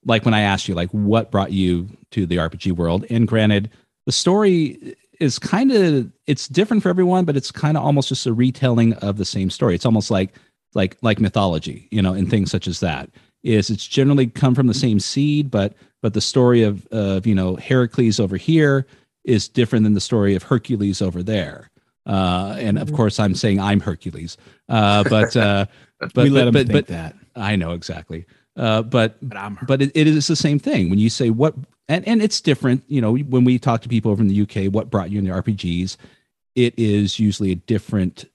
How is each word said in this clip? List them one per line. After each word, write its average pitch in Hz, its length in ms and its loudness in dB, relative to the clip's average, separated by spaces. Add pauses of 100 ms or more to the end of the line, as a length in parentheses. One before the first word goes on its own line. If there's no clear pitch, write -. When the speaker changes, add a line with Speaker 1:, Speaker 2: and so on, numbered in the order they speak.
Speaker 1:
like 113 200 0
when 113 100 4
I 107 60 2
asked 98 280 0
you, 95 60 -4
like, 87 160 -4
what 104 400 0
brought 98 220 -2
you 92 360 0 (240)
to 95 140 -2
the 87 120 -2
R 82 100 -2
P 80 100 -10
G 92 140 -4
world? 85 380 -2
And 117 180 2
granted, 107 420 0 (360)
the 127 60 -4
story 180 840 0 (240)
is 147 180 0
kinda, 196 720 0 (180)
it's - 220 -4
different 208 340 0
for 190 60 0
everyone, 180 360 2
but 151 120 0
it's - 160 -6
kinda 151 280 0
almost 143 280 0
just - 180 -4
a 123 60 0
retelling 117 640 2
of 101 220 -4
the 101 80 -4
same 95 260 -4
story. 98 240 0
It's 85 120 -2
almost 110 240 2
like, 95 240 -2 (400)
like, 95 280 -2
like 110 180 0
mythology, 92 680 -2
you 104 100 -2
know, 92 140 0
and 95 160 -2
things 101 200 0
such - 160 -4
as 87 140 -8
that, 69 300 -6 (320)
is 107 280 0
it's 104 160 -6
generally 139 400 2
come 127 280 0
from 131 140 2
the 110 60 2
same 113 240 0
seed, 147 520 -2
but, 101 240 -2 (260)
but 110 140 -4
the 107 60 0
story 123 420 4
of, 101 260 0
of, 98 380 -2
you 110 80 2
know, 92 220 0
Heracles 120 600 0
over 95 180 -2
here 143 500 2 (380)
is - 220 0
different 117 380 2
than 104 100 4
the 98 60 0
story 101 340 0
of 92 100 -4
Hercules 104 580 -2
over 90 200 -4
there. 101 480 -6 (340)
Uh, 95 540 -2
and 107 200 0
of - 100 -6
Speaker 2:
Mm-hmm. - 80 -6
Speaker 1:
course, 107 240 0
I'm 104 160 2
saying 101 240 0
I'm 101 180 2
Hercules, 82 580 -8 (320)
uh, 104 360 4
but, 110 320 2
uh, 101 300 2 (160)
Speaker 2:
<laughs> - 180 -20
Speaker 1:
but, - 160 -6
Speaker 2:
We 127 140 4
let 127 220 4
Speaker 1:
but, 135 100 4
Speaker 2:
him 120 40 0
Speaker 1:
but 110 60 -2
Speaker 2:
think 143 160 2
that. 87 260 -10 (220)
Speaker 1:
I 107 180 -4
know 85 180 -2
exactly. 82 540 -12 (300)
Uh, 110 260 0
but, 113 400 0
Speaker 2:
But 123 160 -12
I'm 101 180 -12
Her- 127 100 -12
Speaker 1:
but 135 140 2
it, 139 140 0
it 156 140 4
is 151 180 2
the 165 100 2
same 147 220 0
thing 110 320 0
when 98 80 2
you 107 100 4
say 117 220 0
what, 135 240 2 (340)
and, 185 200 -2
and 226 120 2
it's 208 200 -2
different. 147 480 0
You 143 120 -2
know, 113 160 2
when 127 280 0
we 127 140 4
talk 117 240 0
to 123 60 -14
people 113 220 0
over 104 100 0
in 107 80 4
the 98 60 2
U 101 120 2
K, 98 220 -4
what 107 220 -2
brought 95 200 -2
you 101 100 -4
into 95 100 -2
R 92 120 -4
P 113 100 -4
Gs? 90 440 -4 (580)
It 120 220 0
is 104 420 0
usually 101 340 0
a - 20 0
different 92 800 -4